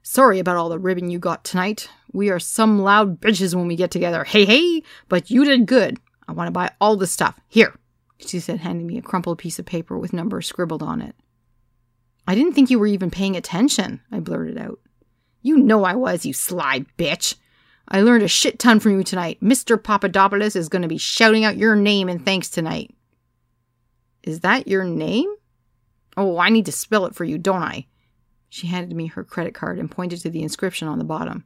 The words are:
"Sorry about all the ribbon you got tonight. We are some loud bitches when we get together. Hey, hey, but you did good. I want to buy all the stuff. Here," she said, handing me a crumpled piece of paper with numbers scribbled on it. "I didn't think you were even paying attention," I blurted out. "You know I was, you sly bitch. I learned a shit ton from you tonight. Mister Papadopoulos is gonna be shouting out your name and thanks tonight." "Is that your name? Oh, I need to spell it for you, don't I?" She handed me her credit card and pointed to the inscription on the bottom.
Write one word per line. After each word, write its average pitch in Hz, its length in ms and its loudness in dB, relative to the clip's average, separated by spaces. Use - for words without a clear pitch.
"Sorry 233 380 4
about 175 180 0
all 170 120 -2
the 170 100 -4
ribbon 180 300 -2
you 175 100 -6
got 170 240 -6
tonight. 190 460 -4
We 202 180 0
are 180 100 0
some 220 400 2
loud 196 400 2
bitches 190 340 2
when 180 140 -2
we 170 80 -2
get 175 160 0
together. 170 320 -2
Hey, 208 220 6
hey, 311 380 2
but 180 200 0
you 247 140 4
did 262 220 4
good. 220 340 2
I - 40 -12
want 170 160 -6
to 175 40 -8
buy 180 280 -4
all 208 160 4
the 185 120 -2
stuff. - 400 -2
Here," - 280 2
she - 220 -10
said, 165 200 -8
handing 170 280 -8
me 170 100 -8
a - 40 -8
crumpled 175 360 -4
piece - 220 -10
of 165 60 -12
paper 175 320 -8
with 175 160 -6
numbers 170 340 -6
scribbled 160 360 -6
on - 180 -6
it. - 140 -14
"I 185 80 0
didn't 294 180 2
think 269 160 6
you 247 100 2
were 214 80 4
even 185 240 0
paying 196 240 -2
attention," 180 640 -2
I - 80 -8
blurted - 380 -8
out. - 220 -12
"You 294 160 4
know 220 260 6
I 185 120 0
was, 180 300 -2
you 139 80 -6
sly 143 520 -4
bitch. 165 380 -4
I 196 140 0
learned 233 220 6
a 202 60 0
shit - 280 0
ton 226 220 6
from 208 140 2
you 190 100 0
tonight. 175 380 -6
Mister 233 360 2
Papadopoulos 202 760 0
is 165 140 -4
gonna 180 180 -2
be 160 100 -6
shouting 220 460 2
out 208 140 0
your 214 180 4
name 202 320 2
and 175 160 -6
thanks 190 260 -2
tonight." 165 460 -6
"Is 160 160 -8
that 208 300 0
your 190 160 0
name? 175 440 -2
Oh, 185 220 0
I 175 120 4
need 220 180 4
to - 40 -6
spell 202 340 -2
it - 80 -10
for 175 120 -6
you, 156 120 -4
don't 185 240 -2
I?" - 260 -8
She - 200 -12
handed 175 280 -6
me 160 120 -6
her 185 160 -12
credit - 300 -8
card - 260 -8
and 160 120 -8
pointed 175 300 -8
to 165 80 -8
the 165 120 -8
inscription 165 460 -6
on 151 100 -6
the 160 60 -4
bottom. 156 420 -8